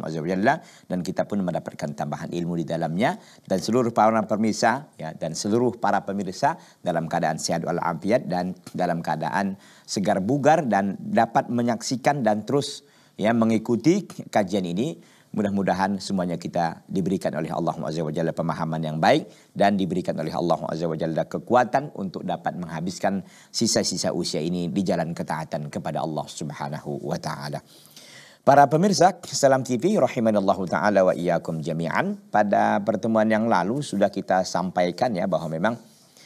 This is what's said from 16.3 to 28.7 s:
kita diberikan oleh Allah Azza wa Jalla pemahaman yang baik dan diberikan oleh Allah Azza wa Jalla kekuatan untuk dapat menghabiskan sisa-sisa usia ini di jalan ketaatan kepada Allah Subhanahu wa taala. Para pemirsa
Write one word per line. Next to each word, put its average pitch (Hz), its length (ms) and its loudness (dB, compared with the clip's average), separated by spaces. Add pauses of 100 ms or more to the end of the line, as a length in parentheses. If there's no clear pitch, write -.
kita 82 480 -2
diberikan 92 480 0
oleh 78 160 -4
Allah 82 320 -2
Azza 78 240 -4
wa 78 80 -4
Jalla 80 240 -2
pemahaman 80 480 -4
yang 78 160 -4
baik 127 560 0
dan 98 240 4
diberikan 90 400 -2
oleh 78 160 -6
Allah 82 320 0
Azza 80 160 -4
wa 80 160 -2
Jalla 80 320 -2
kekuatan 120 640 0
untuk 95 320 -8
dapat 85 320 -6
menghabiskan 90 640 -4 (240)
sisa-sisa 98 640 0
usia 82 320 -2
ini 87 240 -2
di 92 160 0
jalan 85 320 -2
ketaatan 78 560 -6
kepada 76 320 -4
Allah 76 240 -6
Subhanahu 71 800 -8
wa 69 80 -4
taala. 73 480 -8 (800)
Para 139 240 8
pemirsa 180 560 4